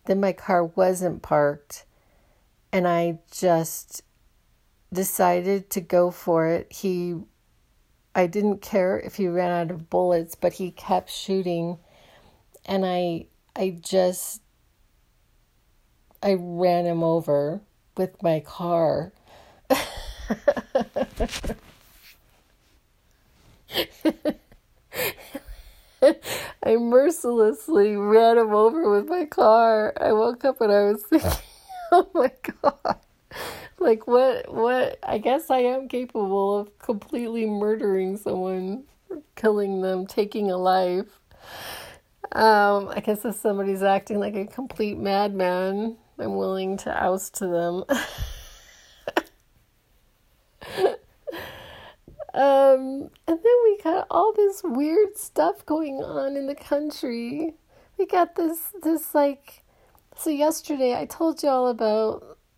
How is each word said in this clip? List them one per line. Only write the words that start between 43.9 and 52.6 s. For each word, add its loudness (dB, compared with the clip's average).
like -4
a -6
complete -8
madman, -2
I'm -6
willing -4
to -4
oust -2
them. -2
<laughs> 0
Um, 4